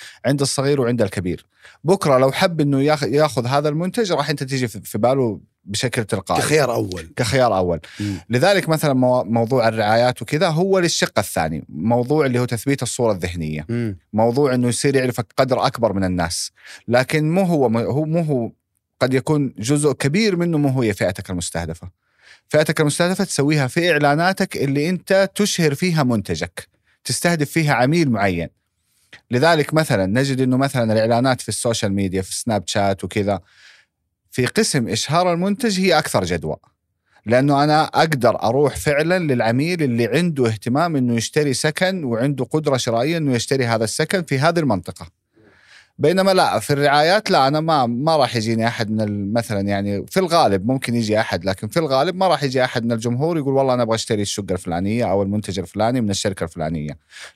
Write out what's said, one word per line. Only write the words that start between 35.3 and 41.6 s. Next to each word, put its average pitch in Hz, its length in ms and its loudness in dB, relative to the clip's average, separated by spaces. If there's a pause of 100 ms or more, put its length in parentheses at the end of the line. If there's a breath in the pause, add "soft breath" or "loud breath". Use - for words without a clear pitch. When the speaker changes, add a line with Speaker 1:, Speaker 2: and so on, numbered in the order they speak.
Speaker 1:
المنتج 190 460 -2
هي 180 180 2
أكثر 120 260 0
جدوى، 80 320 -4 (720 soft breath)
لأنه 139 380 2
أنا 151 200 4
أقدر 135 600 2
أروح 127 320 2
فعلا 156 440 0
للعميل 143 640 0
اللي 120 240 0
عنده 135 400 0
اهتمام 139 480 0
إنه 123 200 0
يشتري 139 380 0
سكن 180 500 -2